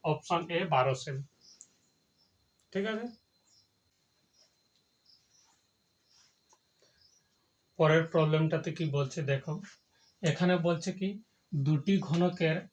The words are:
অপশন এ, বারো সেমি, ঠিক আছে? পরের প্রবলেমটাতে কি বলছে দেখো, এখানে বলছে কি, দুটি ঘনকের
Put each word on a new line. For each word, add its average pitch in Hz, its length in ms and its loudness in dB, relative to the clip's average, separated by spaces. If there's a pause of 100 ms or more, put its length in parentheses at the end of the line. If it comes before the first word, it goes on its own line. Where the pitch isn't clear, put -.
অপশন 170 380 -2 (160)
এ, - 20 2 (140)
বারো 131 280 4
সেমি, 139 220 -8 (1500)
ঠিক 196 180 -2
আছে? 226 140 -6 (4000)
পরের 160 240 6 (100)
প্রবলেমটাতে 156 640 2
কি 165 80 -2 (100)
বলছে 143 240 -2 (120)
দেখো, 139 220 -4 (680)
এখানে 180 320 2 (140)
বলছে 170 220 0 (100)
কি, 196 100 -2 (580)
দুটি 156 260 2 (140)
ঘনকের 170 500 0 (160)